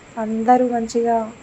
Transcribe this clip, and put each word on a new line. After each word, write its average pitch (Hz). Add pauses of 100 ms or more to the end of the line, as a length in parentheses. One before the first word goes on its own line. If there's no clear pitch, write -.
(180)
అందరూ 226
మంచిగా 233 (120)